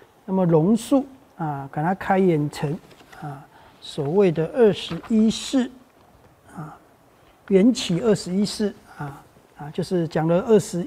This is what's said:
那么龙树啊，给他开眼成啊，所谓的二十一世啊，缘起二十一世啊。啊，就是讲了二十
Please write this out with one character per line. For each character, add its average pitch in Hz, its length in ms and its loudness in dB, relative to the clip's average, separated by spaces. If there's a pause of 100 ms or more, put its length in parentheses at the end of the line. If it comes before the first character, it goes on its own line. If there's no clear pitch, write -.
(240)
那 190 80 -6
么 185 140 2
龙 165 300 4
树 269 280 0 (320)
啊， 143 360 -8
给 147 100 -4
他 175 140 0
开 - 200 -2
眼 165 320 2
成 151 300 -6 (420)
啊， 143 240 -14 (360)
所 - 300 -8
谓 190 200 4
的 160 240 -2
二 226 180 4
十 - 360 -8
一 220 200 4
世 247 400 -2 (840)
啊， - 240 -14 (720)
缘 202 260 6
起 175 280 -4
二 220 120 2
十 175 180 -6
一 202 120 0
世 202 280 -4 (240)
啊。 143 240 -12 (360)
啊， 147 160 -14
就 180 100 -6
是 170 260 -2
讲 160 180 -2
了 170 160 2
二 226 160 4
十 175 280 -4